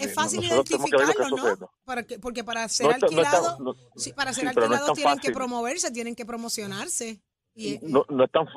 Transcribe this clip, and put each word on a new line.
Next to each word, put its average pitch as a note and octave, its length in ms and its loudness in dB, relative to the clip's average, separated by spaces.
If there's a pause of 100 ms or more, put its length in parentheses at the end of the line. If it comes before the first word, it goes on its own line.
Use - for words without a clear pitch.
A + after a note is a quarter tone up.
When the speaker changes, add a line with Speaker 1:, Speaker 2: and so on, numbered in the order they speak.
Speaker 1:
es - 60 -4
Speaker 2:
de, - 40 -8
Speaker 1:
fácil - 280 0
Speaker 2:
nosotros - 240 2
tenemos - 260 0
que C#3+ 60 4
ver C#3 100 4
lo D#3 60 4
que C#3 60 0
Speaker 1:
identificarlos, - 0 -
Speaker 2:
está B2+ 100 0
Speaker 1:
¿no? C3+ 120 0
Speaker 2:
sucediendo. G2 300 -2 (120)
Speaker 1:
Para B3 200 -6
que, A#3 160 -14
porque A#3+ 260 -8
para A3+ 240 -6
ser - 160 0
Speaker 2:
No - 80 8
es C4 60 0
tan, G3 140 4
no D#3+ 100 6
es F#3+ 80 2
tan, G3 40 8
Speaker 1:
alquilado, E3 280 0
Speaker 2:
no, B2+ 100 -4 (240)
Speaker 1:
sí, - 160 -8
para C4+ 180 -2
ser B3+ 160 -2
Speaker 2:
sí, C4 60 -2
pero A#3+ 140 6
no - 80 2
es - 40 2
Speaker 1:
alquilados C#4+ 80 -2
Speaker 2:
tan D4+ 80 2
Speaker 1:
tienen D3 200 4
que - 60 -4
Speaker 2:
fácil. B2+ 120 0
Speaker 1:
promoverse, B3+ 580 -2
tienen A#3 240 -8
que A#3+ 100 -10
promocionarse. A3+ 920 -6 (380)
Y, - 260 -6
Speaker 2:
No, C#3+ 260 4
no C3 160 4
es - 60 0
tan, D#3+ 140 2 (100)